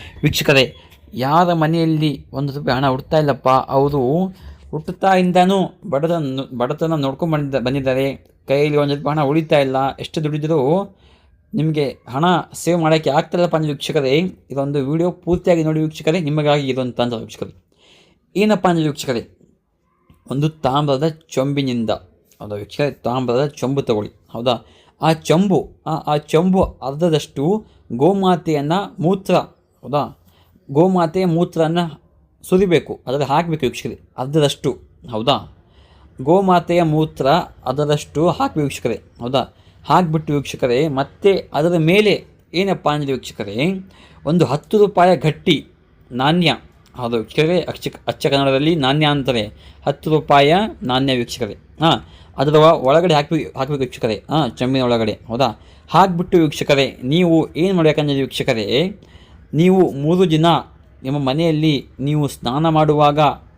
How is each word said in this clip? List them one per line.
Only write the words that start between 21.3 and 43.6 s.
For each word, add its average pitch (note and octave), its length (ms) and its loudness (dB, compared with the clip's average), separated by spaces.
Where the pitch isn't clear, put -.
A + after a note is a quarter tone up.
ಹೌದಾ G#2 140 -12
ವೀಕ್ಷಕರೇ, C3 360 -4
ತಾಮ್ರದ B2 540 -2
ಚೊಂಬು C#3 360 -4
ತಗೊಳ್ಳಿ, G#2 300 -4
ಹೌದಾ? A#2+ 360 -4
ಆ D#3 120 2
ಚೊಂಬು, D#3+ 560 0
ಆ, D#3 80 -4
ಆ D3+ 220 -2
ಚೊಂಬು F3+ 460 2
ಅರ್ಧದಷ್ಟು D3+ 1000 -2
ಗೋಮಾತೆಯನ್ನ D#3+ 800 0
ಮೂತ್ರ, F#3 360 0
ಹೌದಾ, B2+ 420 -6
ಗೋಮಾತೆಯ F3+ 540 2
ಮೂತ್ರನ E3 540 0
ಸುರಿಬೇಕು, F#3 640 0
ಅದ್ರಲ್ಲಿ C3+ 200 -2
ಹಾಕ್ಬೇಕು D#3+ 380 0
ವೀಕ್ಷಕರೇ, A#2 340 -6
ಅರ್ಧದಷ್ಟು, C#3+ 600 -2
ಹೌದಾ? A2+ 440 -2
ಗೋಮಾತೆಯ F3 600 2
ಮೂತ್ರ D#3 440 0
ಅದರಷ್ಟು D3 640 -2
ಹಾಕ್ಬೇಕು E3 360 -2
ವೀಕ್ಷಕರೇ, B2 360 -6
ಹೌದಾ? B2 360 -4
ಹಾಕ್ಬಿಟ್ಟು D#3 480 0
ವೀಕ್ಷಕರೇ, C#3 540 -2
ಮತ್ತೆ D3 640 0
ಅದರ E3+ 240 0
ಮೇಲೆ F3+ 480 2
ಏನಪ್ಪ F3 360 -2
ಅಂದ್ರೆ D3 240 -2
ವೀಕ್ಷಕರೇ, A#2+ 600 -4